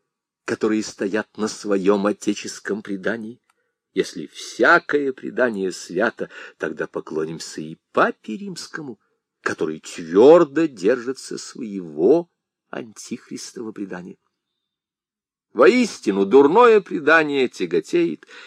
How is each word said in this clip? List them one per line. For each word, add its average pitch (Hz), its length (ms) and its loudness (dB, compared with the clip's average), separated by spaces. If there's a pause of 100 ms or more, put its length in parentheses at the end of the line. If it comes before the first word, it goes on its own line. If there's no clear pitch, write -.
(460)
которые 110 380 -2
стоят - 520 -6
на 107 120 -4
своём 101 580 0
отеческом 104 760 -4
предании. 107 580 -8 (540)
Если - 320 -4
всякое 147 880 0
предание 110 580 -2
свято, 92 580 -4 (300)
тогда 78 260 -6
поклонимся 78 760 -8
и 80 160 -12 (140)
Папе 220 460 -2
Римскому, 165 640 -14 (420)
который 78 380 -4
твёрдо 139 880 4
держится 123 720 -4
своего 101 880 -2 (400)
антихристового - 1040 -14
предания. 95 460 -12 (1400)
Воистину, 123 720 4
дурное 185 560 6
предание 147 640 0
тяготеет 95 800 -2 (200)